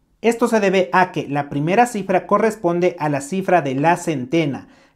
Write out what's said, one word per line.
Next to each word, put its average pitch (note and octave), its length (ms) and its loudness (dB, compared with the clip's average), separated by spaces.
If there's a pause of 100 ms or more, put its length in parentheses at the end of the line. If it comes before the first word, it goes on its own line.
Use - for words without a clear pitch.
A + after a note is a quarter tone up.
(200)
Esto A#3 260 2
se A3 140 2
debe G3 320 2
a F#3 180 2
que D3 160 -6
la C#3+ 220 -4
primera F3 380 2
cifra F#3+ 400 -2
corresponde F3+ 720 0
a D3+ 100 -2
la C#3 120 0
cifra F#3 400 0
de C#3 140 -4
la D#3 220 2
centena, C#3+ 720 -4 (280)